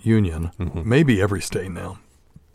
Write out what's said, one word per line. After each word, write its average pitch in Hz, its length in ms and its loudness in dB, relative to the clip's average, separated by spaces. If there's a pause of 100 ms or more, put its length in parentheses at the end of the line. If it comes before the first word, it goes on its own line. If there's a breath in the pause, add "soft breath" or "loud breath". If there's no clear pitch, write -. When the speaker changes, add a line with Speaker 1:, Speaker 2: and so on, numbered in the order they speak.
Speaker 1:
union, 87 540 2
Speaker 2:
Mm-hmm. 85 300 -6
Speaker 1:
maybe 127 340 4
every 98 200 0
state 95 300 -6
now, 90 260 -12 (580)